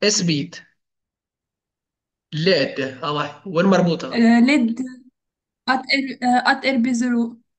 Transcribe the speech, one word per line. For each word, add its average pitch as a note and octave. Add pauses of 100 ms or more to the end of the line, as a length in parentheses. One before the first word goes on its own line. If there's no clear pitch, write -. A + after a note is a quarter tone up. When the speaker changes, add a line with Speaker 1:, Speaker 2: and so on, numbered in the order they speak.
Speaker 1:
اس G3+
بيت. D#3 (1800)
ليد، D#3
ها C3+
واحد، D3
وين F3+
مربوطة؟ E3+
Speaker 2:
آه، A#3
ليد B3 (880)
ات C4
ال-، C4+
آه، B3
ات C4
ال C4
بي B3+
زيرو. A#3 (180)